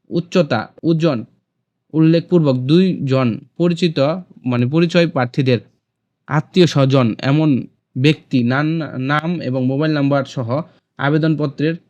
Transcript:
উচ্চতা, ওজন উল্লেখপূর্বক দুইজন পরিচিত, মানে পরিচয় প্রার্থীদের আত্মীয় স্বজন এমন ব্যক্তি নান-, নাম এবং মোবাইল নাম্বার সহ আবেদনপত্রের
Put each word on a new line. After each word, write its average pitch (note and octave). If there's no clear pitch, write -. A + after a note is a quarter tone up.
উচ্চতা, E3
ওজন D3+
উল্লেখপূর্বক D#3+
দুইজন C3
পরিচিত, E3+
মানে B2
পরিচয় E3+
প্রার্থীদের B2+
আত্মীয় D#3
স্বজন C3+
এমন C#3+
ব্যক্তি C3+
নান-, D3
নাম D3+
এবং B2+
মোবাইল D3
নাম্বার C#3+
সহ C3
আবেদনপত্রের D3+